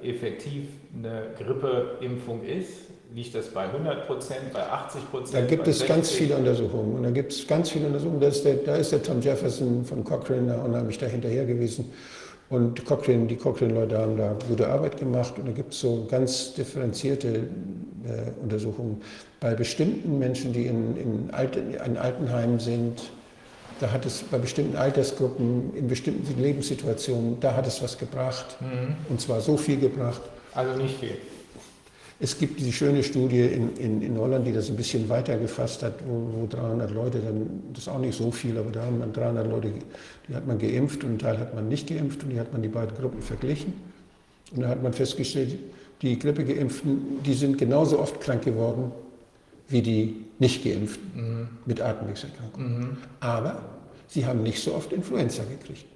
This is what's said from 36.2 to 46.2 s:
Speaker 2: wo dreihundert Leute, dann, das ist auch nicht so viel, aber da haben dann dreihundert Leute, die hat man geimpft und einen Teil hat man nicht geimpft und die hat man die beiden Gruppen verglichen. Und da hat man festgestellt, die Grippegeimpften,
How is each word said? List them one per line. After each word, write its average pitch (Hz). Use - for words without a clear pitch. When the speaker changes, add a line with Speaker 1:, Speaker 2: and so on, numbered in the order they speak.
Speaker 2:
wo 113
dreihundert 117
Leute, 117
dann, 110
das -
ist -
auch 139
nicht 127
so 117
viel, 113
aber 110
da 113
haben 120
dann 113
dreihundert 117
Leute, 110
die 131
hat 135
man 117
geimpft 123
und 127
einen 110
Teil 110
hat 117
man 107
nicht 143
geimpft 160
und 139
die 123
hat 113
man 123
die 107
beiden 110
Gruppen 123
verglichen. 143
Und 123
da 123
hat 127
man 127
festgestellt, 131
die 123
Grippegeimpften, 143